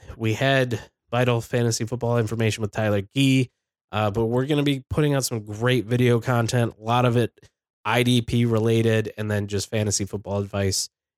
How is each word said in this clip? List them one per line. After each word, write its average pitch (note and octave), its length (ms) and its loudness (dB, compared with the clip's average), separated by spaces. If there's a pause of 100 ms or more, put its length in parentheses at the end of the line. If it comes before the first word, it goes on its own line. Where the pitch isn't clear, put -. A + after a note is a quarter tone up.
(180)
we A2 160 0
had C3 460 0 (320)
Vital A#2+ 300 2
Fantasy A#2+ 440 0
Football A#2 320 -2
information A2 440 0
with G#2 100 -4
Tyler G#2 300 0 (140)
Gee, C3+ 340 4 (420)
uh, G#2 200 0
but A2+ 140 0
we're B2 200 0
gonna D3 180 0
be C#3 260 -2
putting D3 260 0
out C3+ 100 -2
some A#2 140 -4
great G#2+ 460 0
video A#2+ 340 2
content, A#2 600 0
a G#2+ 40 -20
lot B2 220 2
of A#2+ 120 2
it A2+ 140 0 (540)
I A#2+ 180 2
D B2 180 2
P A#2+ 240 0
related, A2+ 720 2
and G#2+ 140 -4
then G2+ 160 -2
just G2+ 220 -4
fantasy G#2+ 360 -2
football G2+ 340 -6
advice. G2 500 -4 (280)